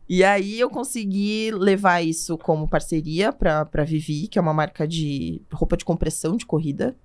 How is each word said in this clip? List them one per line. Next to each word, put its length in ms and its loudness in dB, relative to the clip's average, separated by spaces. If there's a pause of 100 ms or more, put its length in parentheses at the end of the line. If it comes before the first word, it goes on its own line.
E 140 4
aí 340 2
eu 120 0
consegui 840 -2
levar 500 4
isso 360 -2
como 280 0
parceria 680 0
pra, 320 2
pra 180 -2
Vivi, 460 -2
que 100 0
é 20 4
uma 120 2
marca 340 -2
de 540 -4 (100)
roupa 240 0
de 80 -2
compressão 540 -2
de 80 -8
corrida. 580 -2